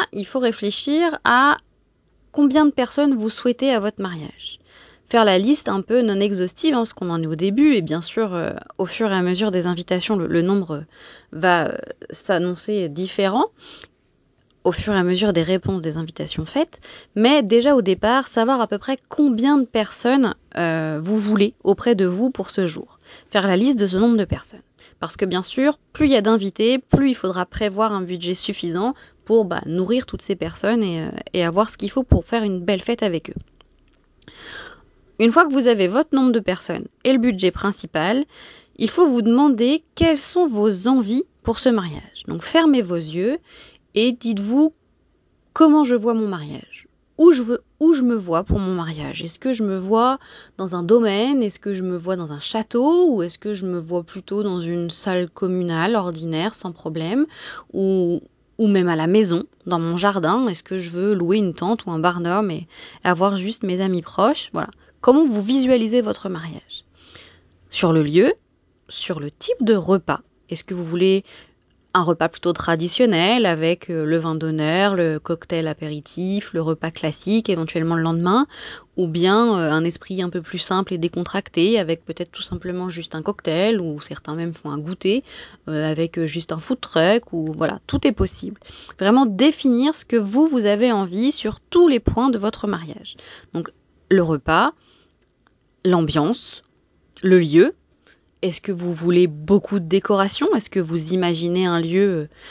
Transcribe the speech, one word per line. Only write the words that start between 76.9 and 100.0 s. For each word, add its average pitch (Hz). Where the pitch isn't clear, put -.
classique, 208
éventuellement 165
le 165
lendemain, 175
ou 180
bien, 196
euh, 160
un 156
esprit 185
un 180
peu 175
plus 160
simple 190
et 170
décontracté 180
avec 165
peut-être 170
tout -
simplement 180
juste 170
un 156
cocktail, 196
ou 156
certains -
même 165
font 151
un 143
goûter, 190
euh, 156
avec, 160
euh, 165
juste 160
un 160
food 202
truck, 190
ou 160
voilà, 160
tout -
est 233
possible. -
Vraiment 240
définir 262
ce -
que 233
vous, 226
vous 254
avez 208
envie 202
sur -
tous 349
les 247
points 254
de 226
votre 208
mariage. 170
Donc, 165
le 185
repas, 165
l'ambiance, 165
le 185
lieu. 170
Est-ce 175
que 202
vous 175
voulez 175
beaucoup 160
de 170
décoration ? 196